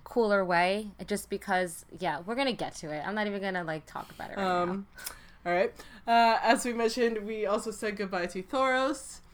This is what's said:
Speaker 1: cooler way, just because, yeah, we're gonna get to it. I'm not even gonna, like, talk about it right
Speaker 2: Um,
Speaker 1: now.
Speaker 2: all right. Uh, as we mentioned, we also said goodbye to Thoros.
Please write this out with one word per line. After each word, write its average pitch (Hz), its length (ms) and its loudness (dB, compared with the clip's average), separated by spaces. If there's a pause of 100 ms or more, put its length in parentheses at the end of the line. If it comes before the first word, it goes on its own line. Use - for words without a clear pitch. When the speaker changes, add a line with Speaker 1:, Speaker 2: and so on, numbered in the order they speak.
Speaker 1:
cooler 202 400 4
way, 185 460 2 (160)
just 202 220 -4
because, 185 560 -2 (140)
yeah, 160 260 -2
we're 220 100 -4
gonna 262 180 0
get - 220 -6
to 160 140 -10
it. 151 160 -6
I'm 196 100 -4
not 214 120 0
even 202 140 -4
gonna, 185 240 -2
like, 156 200 -6
talk - 260 -10
about - 200 -12
it - 60 -8
right 196 80 -2
Speaker 2:
Um, 180 420 0 (580)
Speaker 1:
now. 175 60 0
Speaker 2:
all 175 60 4
right. 214 160 2 (340)
Uh, 233 340 6
as 226 240 4
we 240 80 -2
mentioned, 226 520 0
we 214 200 -4
also 214 260 0
said 208 260 -4
goodbye 190 300 -2
to 185 160 -6
Thoros. 262 760 0 (140)